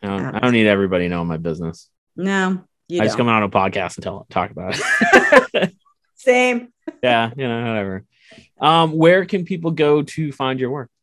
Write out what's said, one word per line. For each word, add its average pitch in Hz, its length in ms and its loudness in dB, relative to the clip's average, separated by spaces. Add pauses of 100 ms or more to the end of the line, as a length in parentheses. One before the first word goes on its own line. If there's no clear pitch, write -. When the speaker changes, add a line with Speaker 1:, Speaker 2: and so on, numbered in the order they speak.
Speaker 1:
I 104 60 -8
don't, 98 40 -4
I 98 120 -4
Speaker 2:
atmosphere. - 160 -6
Speaker 1:
don't 123 140 2
need 110 120 4
everybody 92 420 2
knowing 85 200 -4
my 82 100 -4
business. 82 500 -8 (280)
Speaker 2:
No, 190 460 -2 (260)
you 175 120 -4
Speaker 1:
I 165 60 2
just 110 100 -2
Speaker 2:
don't. 123 100 0
Speaker 1:
come 117 80 4
on 107 80 2
a 101 60 -2
podcast 95 480 -2
and - 80 -14
tell, 95 260 -10
talk 90 220 -4
about 92 260 -8
it. - 960 2 (240)
<laughs> - 180 -20
Speaker 2:
Same. 247 540 0 (340)
Speaker 1:
Yeah, 117 340 2
you 135 120 -4
know, 117 180 -4
whatever. 98 380 -6 (560)
Um, 160 320 4
where 165 320 4
can 190 200 -4
people 170 260 -4
go 147 320 2
to 147 300 -6
find 131 280 -4
your 123 100 -2
work? 135 200 -8 (120)